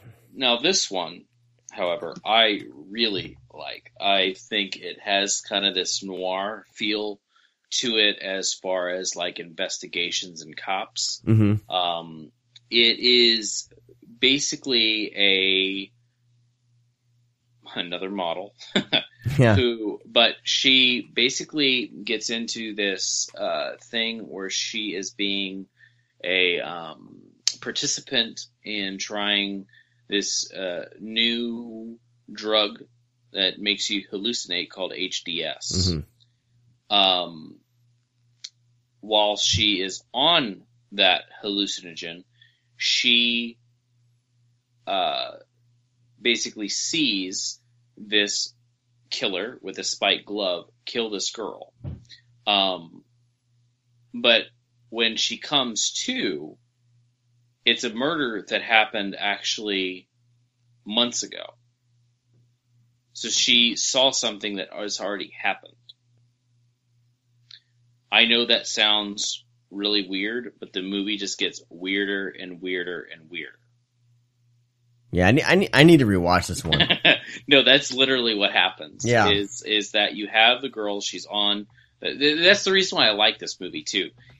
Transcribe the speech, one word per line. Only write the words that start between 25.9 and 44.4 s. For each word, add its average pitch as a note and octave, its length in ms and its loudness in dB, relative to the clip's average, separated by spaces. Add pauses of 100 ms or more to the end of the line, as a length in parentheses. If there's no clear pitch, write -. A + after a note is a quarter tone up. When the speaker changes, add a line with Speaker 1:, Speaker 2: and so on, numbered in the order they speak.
Speaker 1:
a, F2+ 380 2
um, E2 600 -12 (380)
participant B2 840 -4 (200)
in G2 360 -6
trying G2+ 680 -2 (420)
this, - 440 -2
uh, F2+ 320 -6 (160)
new A#2 960 -4 (340)
drug G#2+ 520 0 (480)
that F#2+ 260 0
makes G2+ 320 -2
you G2 220 -4
hallucinate G2 580 -4
called F#2 240 -6
H - 300 -6
D E2 180 -6
S. F2+ 480 -4
Speaker 2:
Mm-hmm. - 1040 -10
Speaker 1:
Um, E2+ 600 0 (1400)
while G#2 360 4
she G#2 460 2
is F#2+ 220 -8 (100)
on C3+ 480 2 (300)
that F#2+ 320 4 (200)
hallucinogen, F2+ 800 -6 (540)
she, A#2+ 840 2 (1300)